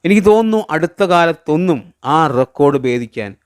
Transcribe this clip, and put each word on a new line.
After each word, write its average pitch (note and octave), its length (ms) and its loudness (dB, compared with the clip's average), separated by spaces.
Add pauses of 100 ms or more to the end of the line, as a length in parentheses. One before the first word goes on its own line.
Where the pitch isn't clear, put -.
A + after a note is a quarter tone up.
എനിക്ക് G3+ 240 2
തോന്നുന്നു A3 300 2 (140)
അടുത്ത E3+ 280 -4 (100)
കാലത്തൊന്നും E3 640 0 (360)
ആ - 20 2 (220)
റെക്കോർഡ് C#3+ 480 0
ഭേദിക്കാൻ A#2+ 440 -6 (160)